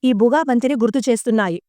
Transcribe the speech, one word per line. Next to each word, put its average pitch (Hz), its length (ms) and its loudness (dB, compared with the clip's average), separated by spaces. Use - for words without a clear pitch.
ఈ - 20 2
బుగా 240 180 2
బంతిని 254 320 0
గుర్తు 240 260 0
చేస్తున్నాయి. 214 600 -2